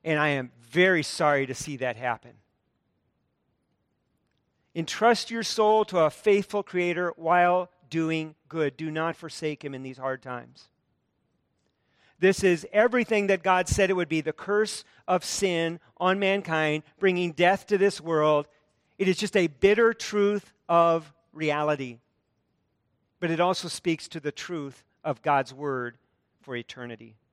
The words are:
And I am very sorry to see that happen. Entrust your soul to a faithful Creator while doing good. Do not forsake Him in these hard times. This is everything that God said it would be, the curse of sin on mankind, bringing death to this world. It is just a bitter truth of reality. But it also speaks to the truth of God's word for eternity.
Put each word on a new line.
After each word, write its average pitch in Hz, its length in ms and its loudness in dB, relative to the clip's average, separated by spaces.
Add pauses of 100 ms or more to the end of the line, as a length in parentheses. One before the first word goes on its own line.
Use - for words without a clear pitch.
And 156 160 -2
I 151 100 2
am 135 300 -4
very 180 440 2
sorry 147 420 0
to 127 80 -10
see 143 240 -10
that 123 180 -4
happen. 120 380 -8 (2500)
Entrust 214 560 0
your 226 140 -6
soul 214 420 2
to 180 140 -2
a 156 100 4
faithful 202 540 0
Creator 175 540 -4
while 175 520 2 (200)
doing 160 440 -4 (160)
good. 147 280 -2
Do 156 120 -8
not 160 260 -4
forsake 156 480 -10
Him 139 120 -10
in 131 80 -12
these 131 160 -14
hard 131 240 -6
times. 123 460 -14 (1500)
This 190 260 2
is 175 300 2
everything 220 540 2
that 190 160 0
God 185 240 2
said 190 240 2
it 185 40 0
would 175 140 0
be, 160 120 0
the 151 120 -4
curse 208 500 -4 (240)
of 180 160 2
sin 170 560 -2 (180)
on 185 220 2
mankind, 160 640 0 (180)
bringing 180 320 2
death 175 360 2
to 208 100 0
this 196 240 2
world. 151 460 2 (500)
It 190 100 0
is 185 100 2
just 208 200 -2
a 175 100 4
bitter 214 460 4
truth 208 580 -2 (160)
of 165 460 2 (180)
reality. 147 680 -2 (1200)
But 170 100 -2
it 160 100 -2
also 180 280 0
speaks - 400 -6
to 160 120 -14
the 143 120 -6
truth 147 520 -12 (200)
of 151 180 -6
God's 139 320 0
word 131 460 -8 (420)
for 131 140 -12
eternity. 117 640 -14 (160)